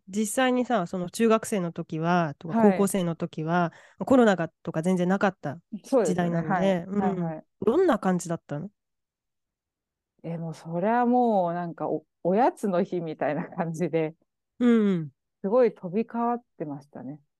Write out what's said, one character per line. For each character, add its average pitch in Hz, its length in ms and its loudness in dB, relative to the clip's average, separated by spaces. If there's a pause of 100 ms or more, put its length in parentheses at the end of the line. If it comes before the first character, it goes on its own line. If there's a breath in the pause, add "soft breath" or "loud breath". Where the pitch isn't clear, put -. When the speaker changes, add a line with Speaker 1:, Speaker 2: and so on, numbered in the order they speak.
Speaker 1:
実 208 260 -4
際 254 180 2
に 247 120 0
さ、 214 220 0
そ 185 120 -6
の 175 120 -6
中 226 180 2
学 220 180 2
生 208 140 -2
の 170 120 -4
時 165 280 -8
は、 170 380 2
と 165 100 -14
か、 180 60 -4
Speaker 2:
は 220 140 6
い。 196 40 4
Speaker 1:
高 180 60 -2
校 196 80 2
生 190 180 -2
の 170 100 -2
時 165 300 -8
は、 170 280 0 (320 loud breath)
コ 269 120 4
ロ 247 80 8
ナ 208 120 6
が、 165 120 -4
と - 240 -12
か 165 100 -2
全 185 140 2
然 175 120 0
な 196 100 2
か 202 100 2
っ 185 100 -6
た 160 220 -10 (240)
Speaker 2:
そ 269 180 2
う 185 40 2
で 180 80 0
す 175 40 -6
よ 175 120 2
ね。 - 0 -
Speaker 1:
時 - 0 -
代 - 0 -
な 170 120 -2
の 160 60 -6 (120)
で、 190 160 2
Speaker 2:
は 170 60 -4
い。 175 40 -10
Speaker 1:
う 190 100 -6
ん。 208 40 -2
Speaker 2:
は 190 100 0
い、 185 60 -4
は 165 240 -4
い。 - 40 -20 (200)
Speaker 1:
ど 233 120 2
ん 381 100 4
な 247 120 2
感 185 200 0
じ 165 100 -8
だ 165 80 -4
っ - 80 -10
た 147 140 -8
の？ 190 120 -10 (1500)
Speaker 2:
え、 165 120 -8
も 165 140 -8
う 156 40 -10
そ 165 260 -8
れ 196 80 0
は 240 180 2
も 233 440 2
う 170 40 -4
な 175 120 -4
ん 160 80 -8
か 151 140 -6
お、 - 160 -4 (180)
お 175 120 2
や 247 160 4
つ - 180 -4
の 175 140 2
日 180 180 -4
み 160 160 -8
た 139 140 -2
い 151 40 -2
な 185 140 -6
感 170 240 -6
じ 160 160 -4
で、 156 260 -2 (440)
Speaker 1:
う 247 80 2
ん、 226 200 4
う 196 80 2
ん。 160 180 -4 (300)
Speaker 2:
す 196 60 -2
ご 247 160 4
い 208 80 2
飛 180 220 -12
び 220 100 -2
交 233 320 -4
っ - 20 -6 (200)
て 165 60 -8
ま 143 160 -10
し - 80 -20
た 123 140 -18
ね。 139 180 -14 (200)